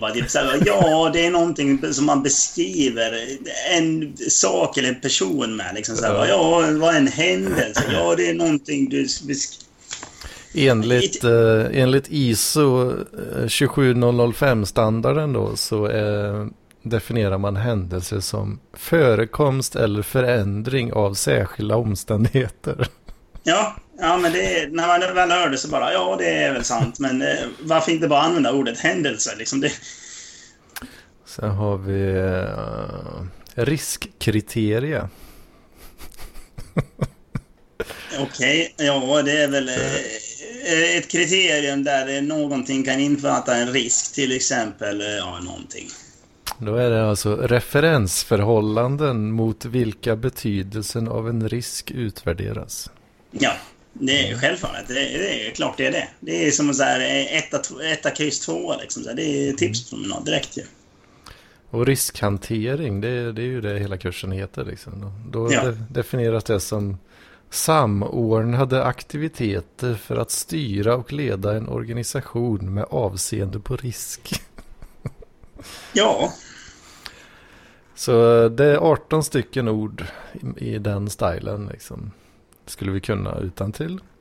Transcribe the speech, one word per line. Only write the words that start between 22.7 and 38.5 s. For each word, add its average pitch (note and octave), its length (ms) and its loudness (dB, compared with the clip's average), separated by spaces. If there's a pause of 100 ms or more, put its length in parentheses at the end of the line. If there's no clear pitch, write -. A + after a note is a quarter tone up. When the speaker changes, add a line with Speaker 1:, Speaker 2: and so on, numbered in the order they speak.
Speaker 1:
Ja, G#3 340 0 (220)
ja, E3+ 200 2
men E3+ 140 2
det F#3 280 0
är, C#3+ 80 -4
när E3 180 -2
man F3+ 280 4
väl F3+ 160 4
hör F3 200 4
det C3+ 80 -2
så D3+ 100 -6
bara, D3 240 0
ja, F#3 260 0
det F3 120 0
är D3+ 220 2
väl A#2+ 120 -2
sant. A#2+ 340 0
Men, C3 240 0
eh, C#3+ 60 0 (320)
varför D#3+ 320 2
inte D#3+ 160 2
bara C#3+ 140 6
använda D#3 300 4
ordet A#2+ 260 0
händelse? C#3+ 600 0
Liksom C3+ 220 -4
det. C#3+ 120 0 (1500)
Speaker 2:
Sen - 240 -6
har G2+ 260 0
vi, G2 320 0 (100)
eh, - 1080 -4 (380)
riskkriterie. A2+ 1400 -2 (3000)
Speaker 1:
Okej, D3 560 0